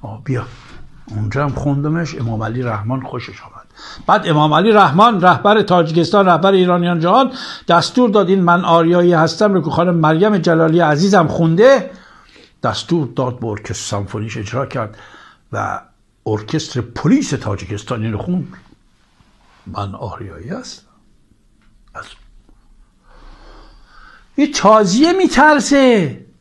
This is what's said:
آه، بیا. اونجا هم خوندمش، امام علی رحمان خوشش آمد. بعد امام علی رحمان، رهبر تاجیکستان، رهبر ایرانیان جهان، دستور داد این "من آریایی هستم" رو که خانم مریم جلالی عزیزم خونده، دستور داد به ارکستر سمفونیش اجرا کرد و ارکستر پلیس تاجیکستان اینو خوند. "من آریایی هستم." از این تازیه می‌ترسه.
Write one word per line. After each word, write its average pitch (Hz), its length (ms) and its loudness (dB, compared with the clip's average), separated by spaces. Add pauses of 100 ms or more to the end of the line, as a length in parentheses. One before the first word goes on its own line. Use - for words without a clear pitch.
آه، 110 220 -14
بیا. 123 220 -6 (640)
اونجا 107 340 -4
هم 147 60 -2
خوندمش، 147 680 -4
امام 113 280 -6
علی 117 180 -6
رحمان 117 400 -6
خوشش 123 400 -12
آمد. - 240 -20 (420)
بعد 180 200 0
امام 151 260 2
علی 185 180 2
رحمان، 202 500 4
رهبر 202 400 4
تاجیکستان، 175 640 2
رهبر 180 260 4
ایرانیان 175 480 2
جهان، 226 320 2 (360)
دستور 196 420 2
داد 196 200 2
این 190 120 2
"من 175 240 2
آریایی 170 480 4
هستم" 165 400 2
رو 185 80 2
که 151 80 -4
خانم 175 260 0
مریم 165 420 2
جلالی 165 420 2
عزیزم 170 480 2
خونده، 185 640 4 (720)
دستور 135 520 -2
داد 127 240 -4
به 117 80 -6
ارکستر 104 500 -8
سمفونیش 104 400 -8
اجرا 120 280 -6
کرد 113 320 -10 (540)
و 101 300 -6 (440)
ارکستر 113 560 -6
پلیس 214 480 -2
تاجیکستان 104 720 -8
اینو 110 140 -6
خوند. 175 300 -6 (1200)
"من 98 280 -10
آریایی 104 540 -14
هستم." - 380 -14 (1080)
از - 100 -16 (2250)
این 294 160 0
تازیه 220 640 4
می‌ترسه. 277 1120 2 (160)